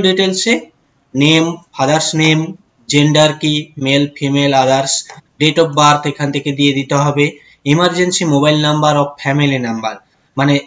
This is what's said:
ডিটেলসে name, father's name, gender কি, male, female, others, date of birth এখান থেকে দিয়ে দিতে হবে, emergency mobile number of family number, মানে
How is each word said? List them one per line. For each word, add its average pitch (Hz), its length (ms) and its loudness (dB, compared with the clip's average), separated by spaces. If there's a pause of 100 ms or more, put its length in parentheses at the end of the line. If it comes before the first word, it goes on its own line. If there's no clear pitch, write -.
ডিটেলসে 190 480 0 (680)
name, 160 220 4 (300)
father's 151 340 0 (120)
name, 156 180 2 (540)
gender 151 380 2 (100)
কি, 151 140 -2 (300)
male, 139 180 2 (140)
female, 143 360 0 (100)
others, 135 300 0 (480)
date 151 220 2
of 160 60 0 (100)
birth 147 340 2
এখান 143 220 -6
থেকে 147 240 -4
দিয়ে 143 200 2
দিতে 139 260 -2
হবে, 143 200 0 (480)
emergency 180 600 0
mobile 151 340 2
number 151 360 0
of 143 60 -4 (140)
family 139 360 0 (100)
number, 110 260 -6 (440)
মানে 143 160 2 (120)